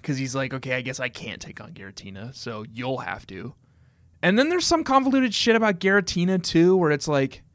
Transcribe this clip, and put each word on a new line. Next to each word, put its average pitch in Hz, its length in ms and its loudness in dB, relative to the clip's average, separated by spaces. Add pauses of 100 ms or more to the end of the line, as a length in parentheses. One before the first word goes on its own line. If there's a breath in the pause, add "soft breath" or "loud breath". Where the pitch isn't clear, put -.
'cause 139 140 -2
he's 131 180 -4
like, 135 200 -4
"Okay, 127 180 -4
I 127 80 -2
guess 127 180 -8
I 127 100 -4
can't - 320 -12
take - 200 -16
on 110 120 -16
Giratina, 98 640 -14
so 107 360 -10
you'll 127 280 -6
have 95 280 -8
to." 95 260 -12 (680)
And 185 160 2
then 285 120 4
there's 359 160 0
some 320 180 2
convoluted 262 500 2
shit 226 220 2
about 208 240 2
Giratina, 190 640 2
too, 175 320 6
where 170 160 4
it's 143 160 -2
like, 139 340 0 (140)